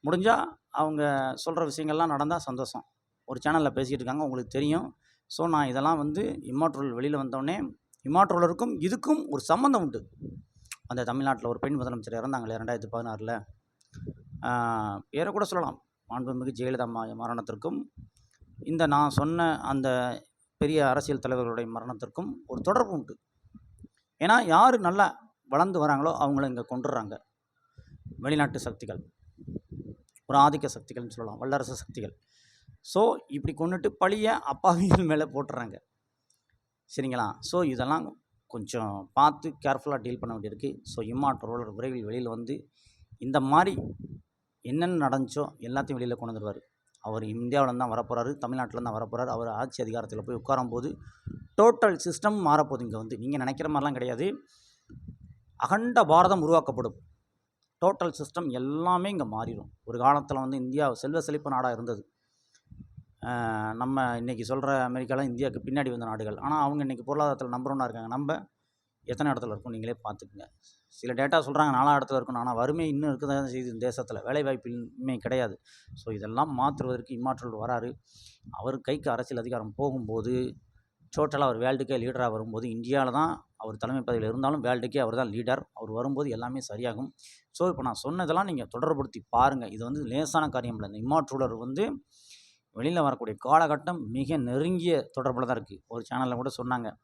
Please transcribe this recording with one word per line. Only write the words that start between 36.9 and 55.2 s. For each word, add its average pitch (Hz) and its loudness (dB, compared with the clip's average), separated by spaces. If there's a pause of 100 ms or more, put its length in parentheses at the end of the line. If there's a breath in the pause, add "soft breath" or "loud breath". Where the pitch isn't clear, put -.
சரிங்களா? 123 -2
So, 175 0
இதெல்லாம் 143 -2 (320)
கொஞ்சம் 104 -6
பார்த்து 151 4 (120)
கேர்ஃபுல்லா 139 0
டீல் 123 -6
பண்ண 117 -8
வேண்டியிருக்கு. 107 -8
So, - -8
இம்மாற்று 127 -2
ரூலர் 113 -6
விரைவில் 120 -6
வெளியில 117 -4
வந்து, 117 -6 (640 soft breath)
இந்த 135 2
மாதிரி 156 6 (880)
என்னென்ன 156 0
நடந்துச்சோ 135 0 (160)
எல்லாத்தையும் 131 -4
வெளியில 120 -4
கொண்டு 113 -8
வந்துருவாரு. 104 -8 (380)
அவர் 110 -6
இந்தியாவுல 123 0
தான் 123 0
வரப்போறாரு, 120 -2
தமிழ்நாட்டுல 123 -6
தான் 120 -6
வரப்போறாரு. 113 -4
அவர் 117 -4
ஆட்சி 120 -6
அதிகாரத்துல 110 -6
போய் 120 -6
உட்காரும்போது, 123 -2 (720 loud breath)
டோட்டல் 226 8
சிஸ்டம் 208 0
மாறப்போகுது 147 6
இங்க 110 -6
வந்து. 110 -8
நீங்க 135 -4
நினைக்கிற 139 -2
மாதிரிலாம் 143 2
கிடையாது. 123 -2 (1200 soft breath)